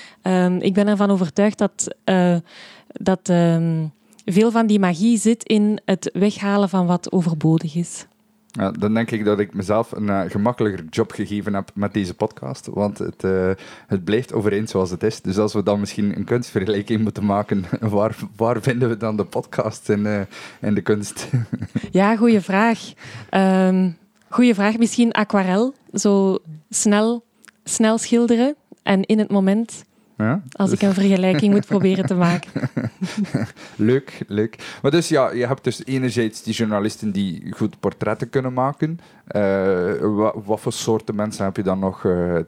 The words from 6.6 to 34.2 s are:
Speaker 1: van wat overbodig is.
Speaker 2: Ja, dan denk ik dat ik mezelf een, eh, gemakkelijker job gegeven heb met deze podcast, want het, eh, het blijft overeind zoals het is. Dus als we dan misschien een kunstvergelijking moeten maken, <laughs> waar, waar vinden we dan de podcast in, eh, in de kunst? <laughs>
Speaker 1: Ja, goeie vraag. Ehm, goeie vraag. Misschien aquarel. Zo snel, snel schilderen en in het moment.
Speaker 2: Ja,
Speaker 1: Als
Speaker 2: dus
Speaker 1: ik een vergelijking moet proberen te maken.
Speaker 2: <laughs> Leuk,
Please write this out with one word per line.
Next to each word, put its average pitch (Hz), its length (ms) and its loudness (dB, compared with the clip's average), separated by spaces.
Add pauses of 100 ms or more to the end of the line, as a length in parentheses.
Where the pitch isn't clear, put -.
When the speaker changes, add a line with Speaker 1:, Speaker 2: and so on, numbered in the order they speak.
Speaker 1:
van 185 160 2
wat 175 260 0
overbodig 160 640 0
is. - 300 -6 (460)
Speaker 2:
Ja, 98 200 -2
dan 104 220 -2
denk 113 180 0
ik 107 140 -2
dat 104 140 2
ik 104 140 0
mezelf 104 380 0
een, 104 180 -4
eh, 98 180 2
gemakkelijker 104 600 -2
job - 220 -2
gegeven - 420 -4
heb 95 200 -4
met 101 200 -2
deze 95 200 -2
podcast, - 540 -6
want 101 300 -2
het, 87 260 -10
eh, 95 260 0 (380)
het 95 160 -4
blijft 107 300 -2
overeind 104 360 0
zoals 95 200 0
het 87 140 -6
is. 110 180 -2
Dus 95 160 -4
als 107 160 0
we 104 100 -2
dan 104 160 2
misschien 101 380 -4
een 101 60 -6
kunstvergelijking 107 800 -2
moeten 104 220 -4
maken, 101 400 0 (140)
<laughs> 110 160 -2
waar, 110 200 0 (200)
waar 113 260 0
vinden 123 280 0
we 113 80 -2
dan 107 200 -4
de 101 80 0
podcast - 640 -6
in, 104 160 2
eh, 104 160 -2 (400)
in 104 120 0
de 101 80 0
kunst? 104 460 -2 (320)
<laughs> - 320 -8
Speaker 1:
Ja, 202 240 4
goeie 220 260 4
vraag. 202 520 0 (360)
Ehm, 190 600 4 (400)
goeie 247 260 4
vraag. 208 220 0
Misschien 233 340 2
aquarel. 208 640 2 (200)
Zo 196 440 2 (320)
snel, 220 540 0 (400)
snel 220 340 0
schilderen 240 580 2 (280)
en 196 200 2
in 214 160 2
het 214 120 0
moment. 196 540 0 (320)
Speaker 2:
Ja, 123 240 0 (100)
Speaker 1:
Als 196 180 0
Speaker 2:
dus 190 100 0
Speaker 1:
ik 202 80 2
een 196 60 4
vergelijking 190 600 4
moet 202 120 2
proberen 190 400 2
te 190 100 0
maken. 175 360 0 (640)
Speaker 2:
<laughs> - 600 -6
Leuk, 123 520 0